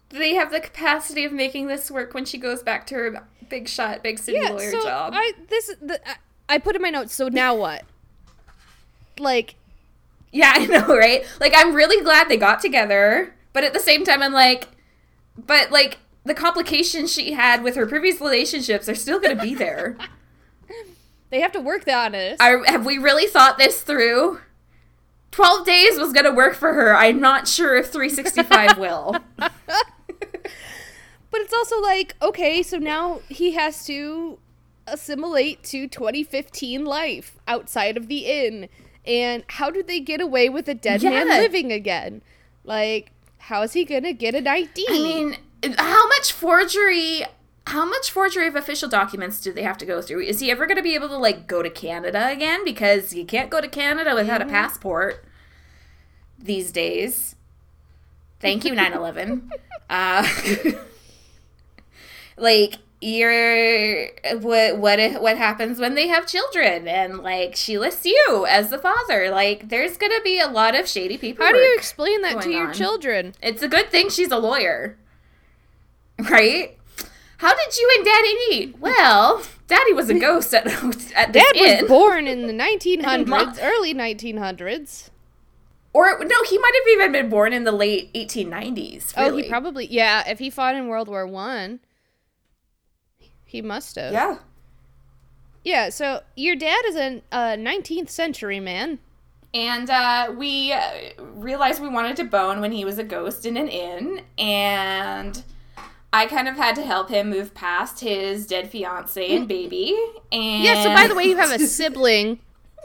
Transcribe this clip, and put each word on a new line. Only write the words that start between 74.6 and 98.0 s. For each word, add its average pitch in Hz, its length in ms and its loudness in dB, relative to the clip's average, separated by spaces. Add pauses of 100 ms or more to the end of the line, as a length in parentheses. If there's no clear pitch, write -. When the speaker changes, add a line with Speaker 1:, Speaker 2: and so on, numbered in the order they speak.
Speaker 1:
Right? 226 600 2 (600)
"How 349 160 4
did 605 220 -2
you 480 200 4
and 403 80 0
Daddy 427 300 4 (140)
meet?" 269 300 -2
"Well, 294 640 6 (240)
Daddy 427 260 4
was 247 160 2
a 220 60 2
ghost 330 400 2
at, - 120 2
<laughs> - 500 -6
at 226 160 2
this 277 100 8
Speaker 2:
Dad 554 140 8
was 320 240 8
Speaker 1:
inn." 220 80 2
Speaker 2:
born 320 400 6
in 247 180 -4
the 226 60 -4
Speaker 1:
<laughs> - 0 -
Speaker 2:
nineteen 359 500 -2
hundreds, 262 300 0
Speaker 1:
And 262 160 2
Mom 233 120 -14
Speaker 2:
early 359 320 0
nineteen 226 440 -6
hundreds. 196 760 -8 (800)
Speaker 1:
Or, 370 320 6
no, 466 200 4
he 381 140 2
might 494 160 4
have 523 180 4
even 392 200 4
been 269 160 0
born 214 240 4
in 240 120 -2
the 226 80 2
late 208 420 0
eighteen 214 340 -8
nineties, - 680 -10
Speaker 2:
Oh, 262 80 2
Speaker 1:
really. 285 180 0
Speaker 2:
he - 60 -10
probably, 262 380 -6
yeah, 220 420 2
if 214 100 -6
he 269 120 -10
fought 262 260 -2
in 262 100 -6
World 226 220 -6
War 196 180 -6
One, 202 540 -10 (1600)
he 233 160 -16
must 214 360 -12
have. 135 160 -8
Speaker 1:
Yeah. 277 260 -2 (1300)
Speaker 2:
Yeah, 269 260 0
so 269 300 -6 (160)
your 330 180 -2
dad 320 320 0
is 370 100 -2
a, 262 260 -6 (100)
a 233 240 -2
nineteenth 320 540 -6